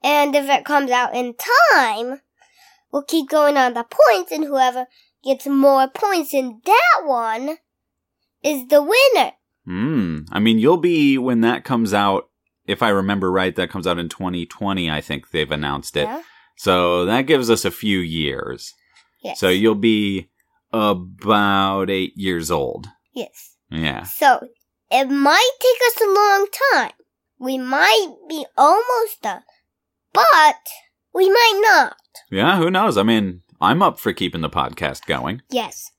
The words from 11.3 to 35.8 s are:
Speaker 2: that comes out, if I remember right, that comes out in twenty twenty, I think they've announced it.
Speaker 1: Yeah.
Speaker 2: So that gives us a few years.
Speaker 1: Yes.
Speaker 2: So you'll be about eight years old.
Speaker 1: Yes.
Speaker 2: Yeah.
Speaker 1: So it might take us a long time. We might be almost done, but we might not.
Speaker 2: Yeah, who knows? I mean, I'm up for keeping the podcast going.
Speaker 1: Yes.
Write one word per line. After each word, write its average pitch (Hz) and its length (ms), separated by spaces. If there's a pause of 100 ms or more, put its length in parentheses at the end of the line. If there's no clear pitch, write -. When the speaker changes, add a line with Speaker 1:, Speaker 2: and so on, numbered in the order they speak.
Speaker 2:
that 117 220
comes 113 300
out, 101 300 (420)
if 101 160
I 117 80
remember 98 420
right, 92 240
that 90 140
comes 90 160
out 87 120
in 85 100
twenty 90 380
twenty, 95 440
I 76 100
think 73 300
they've 76 200
announced 73 460
it. 73 80
Speaker 1:
Yeah. 269 180 (340)
Speaker 2:
So 90 480
that 113 180
gives 135 280
us 110 140
a 95 60
few 101 280
years. 78 720 (520)
Speaker 1:
Yes. - 160
Speaker 2:
So 98 80
you'll 104 260
be 104 560 (420)
about 98 1160
eight 95 260
years 90 340
old. 73 360 (260)
Speaker 1:
Yes. - 440 (140)
Speaker 2:
Yeah. 76 340
Speaker 1:
So - 360 (500)
it 262 180
might 294 420 (100)
take 494 280
us 453 140
a 415 100
long 403 340 (260)
time. 262 200 (460)
We 262 200
might 330 500 (200)
be 311 160 (120)
almost 440 680
done, - 200 (680)
but 302 440 (580)
we 381 160
might 440 320
not. 392 340 (340)
Speaker 2:
Yeah, 135 280
who 170 120
knows? 190 260
I 98 60
mean, 101 400 (180)
I'm 127 220
up 180 160
for 104 140
keeping 87 300
the 78 80
podcast 67 560
going. 78 440
Speaker 1:
Yes. - 480